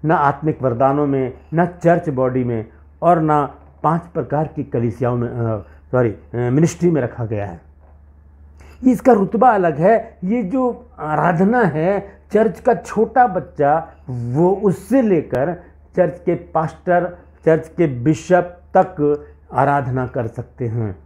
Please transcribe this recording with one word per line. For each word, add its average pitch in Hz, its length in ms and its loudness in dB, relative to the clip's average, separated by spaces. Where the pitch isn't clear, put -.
ना 165 100 2
आत्मिक 143 480 0
वरदानों 135 440 0
में, 131 260 -2
ना 170 120 2
चर्च 170 440 0
बॉडी 127 340 0
में 113 220 -4
और 170 200 4
ना 151 320 0
पांच 160 180 0
प्रकार 151 460 -6
की 143 160 -10
कलीसियाओं 120 540 -4
में, 117 120 -4
अ, 113 300 -4
सॉरी, 123 180 2
अ, 95 80 -10
मिनिस्ट्री 147 560 0
में 147 100 0
रखा 120 240 -6
गया 104 200 -6
है। 87 160 -14
इसका 254 280 4
रुतबा 214 380 4
अलग 180 260 2
है। 190 480 2
ये 226 200 -2
जो 247 460 -4
आराधना 170 600 2
है, 175 440 0
चर्च 214 280 2
का - 140 2
छोटा - 540 0
बच्चा, 151 640 -2
वो 127 440 0
उससे 208 480 0
लेकर 170 600 0
चर्च 175 240 0
के 175 160 0
पास्टर, 175 800 -2
चर्च 160 220 2
के 170 200 0
बिशप 156 720 0
तक 147 480 0
आराधना 131 540 0
कर 117 200 -6
सकते - 400 -10
हैं। 107 280 -4